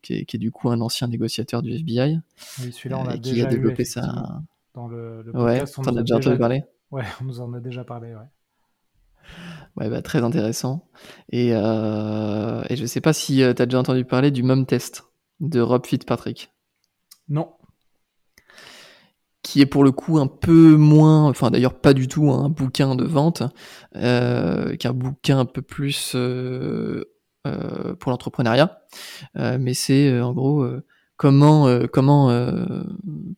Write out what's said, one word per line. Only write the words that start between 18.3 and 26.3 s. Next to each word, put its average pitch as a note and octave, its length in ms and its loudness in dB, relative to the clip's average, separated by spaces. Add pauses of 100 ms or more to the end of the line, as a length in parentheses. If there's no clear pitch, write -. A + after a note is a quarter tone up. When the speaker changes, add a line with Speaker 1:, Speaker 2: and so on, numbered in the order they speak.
Speaker 1:
Qui - 180 0
est C#3 60 8
pour C#3 180 4
le C3+ 80 6
coup D#3 260 0
un C#3 80 2
peu E3 500 8
moins, D3+ 520 8
enfin B2 220 0
d'ailleurs B2 280 0
pas C#3+ 140 6
du C3 160 2
tout, D3 220 2
hein, C3 160 0
un - 20 0
bouquin C3+ 480 -2
de B2+ 80 -2
vente, D#3 380 0 (520)
euh, B2 840 0
qu'un B2 180 -4
bouquin C3 460 -2
un B2+ 40 2
peu - 160 -10
plus, - 540 -8
euh, B2+ 880 -6 (420)